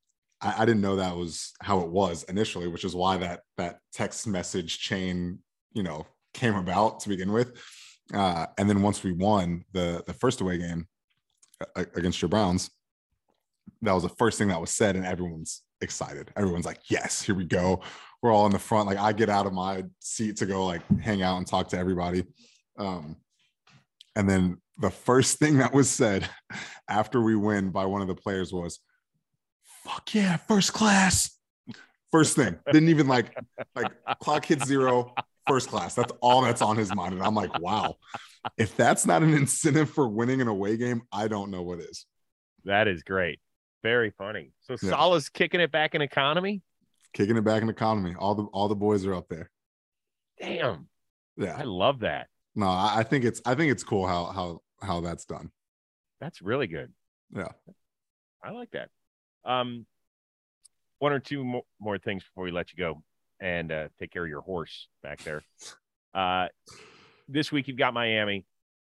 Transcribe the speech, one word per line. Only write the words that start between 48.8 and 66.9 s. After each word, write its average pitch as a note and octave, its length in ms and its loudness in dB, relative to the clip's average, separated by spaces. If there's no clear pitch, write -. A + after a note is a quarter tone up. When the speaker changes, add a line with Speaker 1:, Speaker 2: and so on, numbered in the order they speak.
Speaker 1:
are G2 80 -2
up F2 140 -8
there. E2 220 -12
Speaker 2:
Damn. C3 480 -6
Speaker 1:
Yeah. F2+ 200 -6
Speaker 2:
I C3+ 60 -8
love A#2 380 0
that. D2 260 -4
Speaker 1:
No, G#2+ 100 0
I, F#2+ 300 2
I A2+ 80 4
think C#3 200 0
it's, A2+ 220 0
I B2 80 2
think D3+ 160 2
it's A2 140 -2
cool G2 200 0
how, F2 220 0
how, F2 340 -8
how F2+ 180 -4
that's E2+ 260 -8
done. D#2 260 -14
Speaker 2:
That's D3 220 -14
really A#2 240 -2
good. C#2 260 -10
Speaker 1:
Yeah. - 200 -10
Speaker 2:
I G#2 80 -14
like A#3+ 220 -14
that. B1 180 -12
Um, B2 420 -4
one D3 140 0
or C#3 80 -2
two C#3 240 -8
mo-, B2 220 -8
more G2+ 180 -6
things G2 260 -8
before - 180 -14
we F2+ 80 -6
let F2 220 -6
you D#2 60 -20
go D#2+ 240 -6
and, F2 300 -4
uh, D#2 180 -6
take F2 100 -12
care F2 140 -8
of E2 40 -8
your D2 140 -10
horse F2 460 -10
back D2 180 -14
there. D#2 220 -10
Uh, F#2 360 0